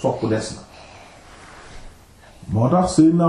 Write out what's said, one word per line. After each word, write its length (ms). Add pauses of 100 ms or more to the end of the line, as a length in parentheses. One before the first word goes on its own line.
sopp 280
des 260
na. 80 (1900)
Moo 220
tax 240
Seydina 340